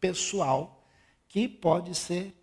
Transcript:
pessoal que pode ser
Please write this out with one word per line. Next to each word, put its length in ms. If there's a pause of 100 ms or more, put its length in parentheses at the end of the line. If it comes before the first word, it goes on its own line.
pessoal 840 (440)
que 180
pode 480
ser 480